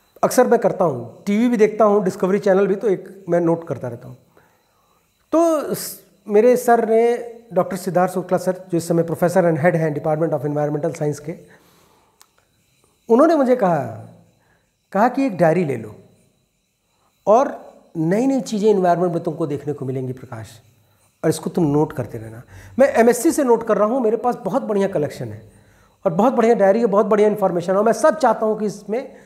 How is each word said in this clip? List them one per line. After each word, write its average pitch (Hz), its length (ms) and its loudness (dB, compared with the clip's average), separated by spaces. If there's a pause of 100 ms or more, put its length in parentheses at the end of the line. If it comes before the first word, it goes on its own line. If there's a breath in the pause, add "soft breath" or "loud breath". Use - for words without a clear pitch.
(220 soft breath)
अक्सर 233 240 2
मैं 220 120 2
करता 190 260 0
हूँ, 120 420 -6
टीवी 220 220 2
भी 240 80 0
देखता 214 280 2
हूँ, 202 200 2
Discovery 185 340 -2
Channel 196 280 2
भी, 185 80 0
तो 214 140 -4
एक - 400 -6
मैं 175 120 0
note 165 280 -2
करता 127 200 -8
रहता 117 200 -14
हूँ। 127 80 -20 (1160)
तो 320 420 2
स-, - 260 -12 (280)
मेरे 220 280 6
सर 233 320 2
ने, 226 460 0 (180)
डॉक्टर 180 240 -2
सिद्धार्थ 180 360 0
शुक्ला 180 260 -2
सर, 185 320 -4
जो 170 80 0
इस 165 100 -6
समय 165 140 2
professor 170 400 0
and 170 140 2
head 170 180 2
हैं 160 200 0
Department 156 440 -2
of 131 80 -6
Environmental 147 460 -4
Science 151 260 -4
के, - 180 -12 (1700 soft breath)
उन्होंने 302 280 6
मुझे 254 200 2
कहा, 131 520 -2 (840)
कहा 214 160 2
कि 269 180 -2
"एक 196 100 -6
डायरी 170 280 2
ले 135 120 -4
लो 107 200 -12 (1300)
और 247 460 2 (240)
नई-नई 220 440 0
चीज़ें 214 300 0
environment 180 440 2
में 170 80 -4
तुमको 160 240 -4
देखने 143 260 -6
को 135 120 -8
मिलेंगी 131 280 -6
प्रकाश, 117 480 -16 (640)
और 160 60 2
इसको 160 200 -4
तुम 180 140 0
note 151 280 0
करते 117 260 -10
रहना।" 110 240 -16 (360 loud breath)
मैं 269 100 6
एमएससी 240 440 2
से 294 120 0
note 233 220 2
कर 202 120 2
रहा 214 100 2
हूँ, 262 120 -2
मेरे 220 160 0
पास 240 200 -2
बहुत 202 260 -4
बढ़िया 196 260 -2
collection 143 400 -6
है 101 240 -16 (540 soft breath)
और 165 80 -2
बहुत 226 180 2
बढ़िया 226 220 2
diary 196 260 2
है, 240 60 0
बहुत 196 200 2
बढ़िया 208 220 2
information 185 440 -2
है, 190 60 0
और 214 60 0
मैं 226 80 2
सब 311 260 2
चाहता 220 280 0
हूँ 214 120 -2
कि 214 80 -4
इसमें 233 600 -8